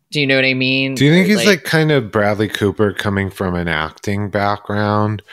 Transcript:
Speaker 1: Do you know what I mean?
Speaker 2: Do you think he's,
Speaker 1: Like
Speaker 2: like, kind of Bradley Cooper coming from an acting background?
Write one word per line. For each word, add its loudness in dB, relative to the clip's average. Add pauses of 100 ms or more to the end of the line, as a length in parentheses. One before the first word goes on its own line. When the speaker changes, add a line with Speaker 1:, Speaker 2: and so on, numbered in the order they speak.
(120)
Speaker 1:
Do -2
you 0
know 2
what 2
I 2
mean? -2
Speaker 2:
Do 2
you 6
think 4
he's, 2
Speaker 1:
Like 0
Speaker 2:
like, 2
kind 0
of 0
Bradley 0
Cooper 0
coming -2
from -4
an -2
acting -4
background? -2 (120)